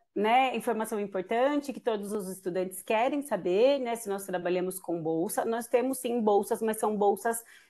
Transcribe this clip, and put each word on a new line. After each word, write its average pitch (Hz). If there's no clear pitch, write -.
né, 240
informação 220
importante 233
que -
todos 208
os 190
estudantes 185
querem 254
saber, 214
né, 233
se 226
nós 196
trabalhamos 180
com 170
bolsa. 165
Nós 226
temos 262
sim 240
bolsas, 214
mas 220
são 214
bolsas 208